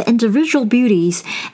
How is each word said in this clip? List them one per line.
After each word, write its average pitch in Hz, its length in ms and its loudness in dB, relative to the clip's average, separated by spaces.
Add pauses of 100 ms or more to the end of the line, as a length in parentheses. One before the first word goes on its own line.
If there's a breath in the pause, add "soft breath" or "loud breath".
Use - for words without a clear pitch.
individual 240 560 0
beauties, 208 580 0 (320 loud breath)